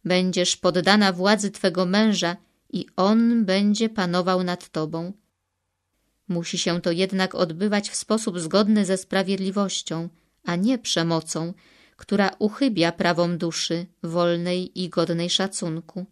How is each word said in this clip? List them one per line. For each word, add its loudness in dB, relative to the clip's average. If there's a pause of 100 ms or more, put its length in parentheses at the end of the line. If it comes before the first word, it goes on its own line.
"Będziesz 0
poddana 4
władzy 2
twego 0
męża 2 (360)
i -4 (100)
on 4
będzie 2
panował 0
nad -4
tobą". -6 (1160)
Musi -4
się -2
to -2
jednak -2
odbywać -2
w -10
sposób -4
zgodny 2
ze 0
sprawiedliwością, -4 (360)
a -2
nie 2
przemocą, -2 (420)
która 0
uchybia 0
prawom 0
duszy -4 (160)
wolnej -2
i -4
godnej -2
szacunku. -4